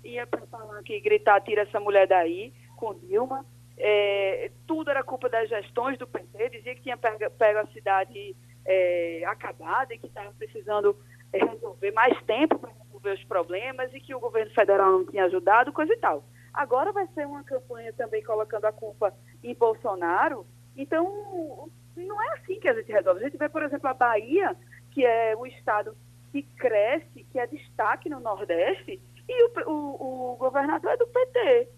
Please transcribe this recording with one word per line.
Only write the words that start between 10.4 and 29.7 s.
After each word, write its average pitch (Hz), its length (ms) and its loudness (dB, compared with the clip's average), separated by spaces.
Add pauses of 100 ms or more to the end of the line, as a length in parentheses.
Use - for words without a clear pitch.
é, 190 140 2
resolver 208 460 -6
mais 226 320 4
tempo 269 360 2
pra - 120 -16 (120)
resolver - 300 -8
os 196 100 -10
problemas 240 680 -6
e 269 80 -16
que - 120 -14
o 254 60 -8
governo 220 340 -4
federal 196 380 6
não 185 140 4
tinha 190 200 0
ajudado, 190 460 4
coisa 320 220 0
e 453 40 0
tal. 156 280 -2 (280)
Agora 277 380 0
vai 392 220 -4
ser 294 120 -6
uma 285 180 -12
campanha 240 500 -10
também 220 280 -6
colocando 214 440 -4
a 214 60 2
culpa 214 420 -4 (280)
em 240 140 -10
Bolsonaro. 220 920 0 (300)
Então, 330 920 -4 (260)
não 392 260 -8
é 554 120 -4
assim 392 260 -10
que - 80 -2
a 262 60 4
gente 226 180 -6
resolve. 190 300 2
A - 20 -6
gente 285 140 -6
vê, 294 100 -2
por 302 160 -4
exemplo, 285 240 -4
a 262 60 -2
Bahia, 240 600 0 (360)
que 262 140 0
é 226 320 2
o 247 80 -10
estado 220 500 -4 (360)
que 277 120 -6 (140)
cresce, 233 760 0
que 254 80 -4
é 240 80 -4
destaque 254 640 -4
no 277 100 -8
Nordeste, 208 800 -2 (280)
e 494 180 4
o, - 240 -2